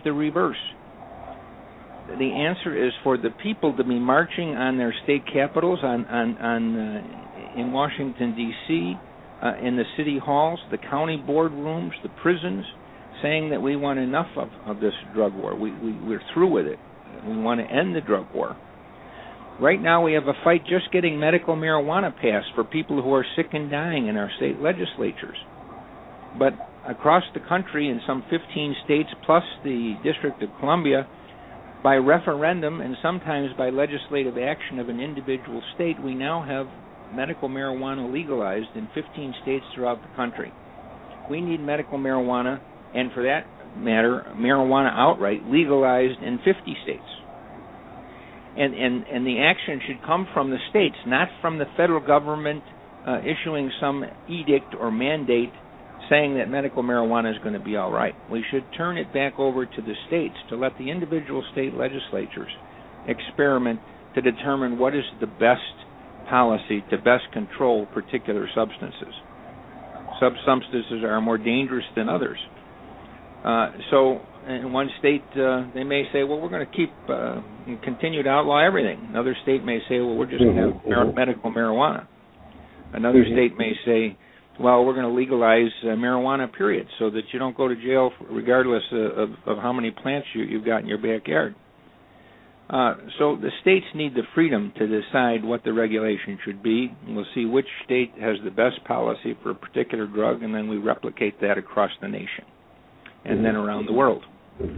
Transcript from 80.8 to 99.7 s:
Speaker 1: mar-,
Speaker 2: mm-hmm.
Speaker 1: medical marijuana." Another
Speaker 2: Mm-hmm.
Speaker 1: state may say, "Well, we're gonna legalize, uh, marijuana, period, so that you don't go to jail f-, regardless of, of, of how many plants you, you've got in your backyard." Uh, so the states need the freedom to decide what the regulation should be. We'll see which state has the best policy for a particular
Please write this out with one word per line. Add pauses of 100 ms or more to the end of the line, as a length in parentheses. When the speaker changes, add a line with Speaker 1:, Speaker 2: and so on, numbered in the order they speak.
Speaker 1:
mar-,
Speaker 2:
mm-hmm.
Speaker 1:
medical
marijuana." (840)
Another
Speaker 2:
Mm-hmm.
Speaker 1:
state
may (120)
say, (420)
"Well,
we're
gonna
legalize, (120)
uh,
marijuana,
period, (100)
so
that
you
don't
go
to
jail
f-,
regardless
of,
of, (160)
of
how
many
plants
you,
you've
got
in
your
backyard." (1160)
Uh, (240)
so
the (100)
states
need
the (100)
freedom
to
decide
what
the
regulation
should
be. (140)
We'll (100)
see
which (180)
state
has
the
best
policy
for
a
particular